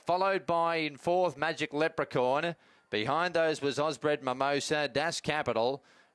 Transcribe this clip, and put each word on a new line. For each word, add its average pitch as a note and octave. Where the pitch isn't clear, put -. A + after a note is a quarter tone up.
followed F#3
by E3+
in D3+
fourth F3
Magic D#3
Leprechaun. D3+
Behind D3
those D#3+
was C3+
Osbred D3
Mimosa, C#3
Das D3
Capital, C3